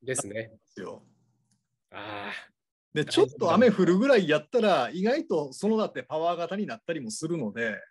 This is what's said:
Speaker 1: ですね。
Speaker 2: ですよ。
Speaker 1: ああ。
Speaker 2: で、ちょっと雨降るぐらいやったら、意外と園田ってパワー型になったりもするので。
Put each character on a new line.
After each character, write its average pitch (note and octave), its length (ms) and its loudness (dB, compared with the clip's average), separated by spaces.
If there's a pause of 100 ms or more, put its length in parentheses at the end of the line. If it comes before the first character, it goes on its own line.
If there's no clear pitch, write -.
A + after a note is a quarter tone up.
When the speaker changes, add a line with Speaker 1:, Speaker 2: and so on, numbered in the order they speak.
Speaker 1:
で B2+ 140 -6
す - 100 -6
ね。 G2+ 80 -12
Speaker 2:
で A2 160 -10 (240)
す - 60 -16
よ。 G2 220 -14 (880)
Speaker 1:
あ G2+ 400 -12
あ。 - 20 -10 (600)
Speaker 2:
で、 D3+ 120 -2
ち - 160 -2
ょ G#4 40 6
っ - 40 4
と E3+ 240 0
雨 A3+ 180 8
降 F#3 140 4
る F3 140 6
ぐ B3+ 100 4
ら C4+ 80 6
い F#3 120 2
や D3 100 4
っ - 120 -10
た B3 100 0
ら、 D#3+ 320 2
意 F3+ 100 -4
外 C#4+ 240 0
と D3 260 -2
園 A3 260 0
田 G#3 80 0
っ - 60 -10
て C3 100 -10
パ D#3 160 -6
ワ E3+ 160 0
ー - 20 -4
型 E3+ 200 -6
に G#3 100 -4
な A3+ 100 -8
っ - 100 -18
た E3+ 60 -4
り D#3+ 80 -6
も A2+ 100 -10
す C3 180 -8
る E3+ 80 -4
の A2+ 160 -6
で。 A2 260 -4 (120)